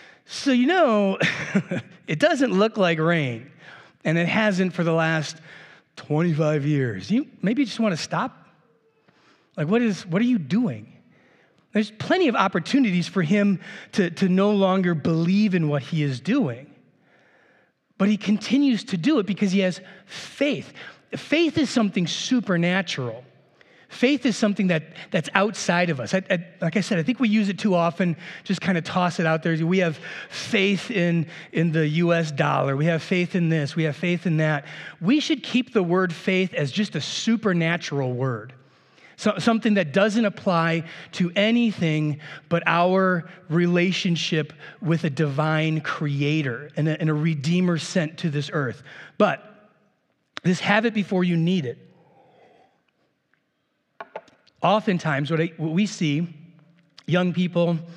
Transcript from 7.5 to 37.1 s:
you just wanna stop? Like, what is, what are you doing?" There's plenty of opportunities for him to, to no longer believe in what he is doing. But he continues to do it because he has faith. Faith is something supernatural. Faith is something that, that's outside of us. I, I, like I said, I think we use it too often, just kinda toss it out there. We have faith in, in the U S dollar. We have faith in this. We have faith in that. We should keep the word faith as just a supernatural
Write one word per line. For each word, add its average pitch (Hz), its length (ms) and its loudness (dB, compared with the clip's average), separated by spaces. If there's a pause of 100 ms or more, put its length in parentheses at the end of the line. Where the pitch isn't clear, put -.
you 254 40 0
just 196 140 -6
wanna 208 160 0
stop? - 500 -6 (1120)
Like, 156 100 -2
what 220 160 2
is, 214 240 -2
what 180 160 0
are 240 40 2
you 247 120 2
doing?" 143 540 -2 (800)
There's 214 180 0
plenty 359 380 0
of 233 80 0
opportunities 190 720 2
for 190 140 -2
him 202 380 2 (320)
to, 175 180 0
to 190 180 0
no 196 240 4
longer 190 420 2
believe 170 600 2
in 165 140 2
what 147 140 -2
he 151 200 -2
is 135 180 -2
doing. 147 460 -2 (1300)
But 196 120 2
he 214 80 2
continues 226 680 0
to - 120 -6
do 240 220 2
it 196 80 0
because 196 260 -2
he 196 60 2
has 185 220 0 (260)
faith. - 640 -4 (420)
Faith 320 440 0
is 285 100 2
something 196 380 0
supernatural. 175 1160 -2 (680)
Faith 262 360 0
is 240 140 0
something 202 300 2
that, 160 260 -2 (160)
that's 165 240 -2
outside 180 560 2
of 135 100 -4
us. 110 140 -6
I, 190 160 0
I, 180 160 -2 (160)
like 170 160 0
I - 20 0
said, 185 180 -2
I 165 40 0
think 240 180 -2
we 247 80 2
use 208 220 2
it 180 80 -4
too 196 160 0
often, 170 420 2 (260)
just - 200 -4
kinda 175 180 0
toss 180 400 -2
it 165 60 2
out 160 160 0
there. 170 120 0 (120)
We 180 120 2
have 170 200 0 (320)
faith 202 600 -2
in, 175 360 0 (260)
in 165 200 0
the 156 140 2
U 170 280 2
S 160 180 -2
dollar. 139 420 0
We 147 120 0
have 165 160 0
faith 180 320 -2
in 170 160 2
this. 151 260 -2
We 165 60 0
have 151 140 -2
faith 175 300 -2
in 156 120 0
that. 156 260 0 (360)
We 247 200 2
should 269 220 -2
keep - 320 -2
the 196 80 4
word 180 300 2
faith 185 420 0
as 143 180 -2
just 202 240 -2
a 147 40 -4
supernatural 170 1120 -2